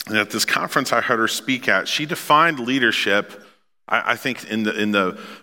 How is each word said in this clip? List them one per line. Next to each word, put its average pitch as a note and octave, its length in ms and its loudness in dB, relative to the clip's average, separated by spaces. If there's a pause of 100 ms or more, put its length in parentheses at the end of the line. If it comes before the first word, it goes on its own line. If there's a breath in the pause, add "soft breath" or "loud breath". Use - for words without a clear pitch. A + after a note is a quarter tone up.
And G#2+ 100 -4
at G#2 140 2
this A2 160 -2
conference - 440 -2
I A#2 120 2
heard A#2+ 160 0
her A2 100 2
speak - 400 -4
at, F#2+ 200 2
she - 180 -4
defined D3+ 540 2
leadership, A2+ 800 0 (440 loud breath)
I, A2+ 260 0
I A#2+ 40 0
think, A#2+ 340 -6
in A2 120 -2
the, G#2+ 120 0
in G#2 180 0
the F#2+ 280 2 (220 loud breath)